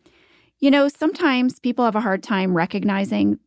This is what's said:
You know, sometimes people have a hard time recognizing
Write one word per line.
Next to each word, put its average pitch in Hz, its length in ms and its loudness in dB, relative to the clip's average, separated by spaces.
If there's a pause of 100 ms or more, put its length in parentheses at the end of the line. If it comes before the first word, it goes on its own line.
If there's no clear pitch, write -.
(580)
You 277 140 2
know, 285 160 4
sometimes 277 720 0
people 240 240 -2
have 214 100 0
a 214 60 -2
hard 190 240 -2
time 190 320 0
recognizing 202 920 -2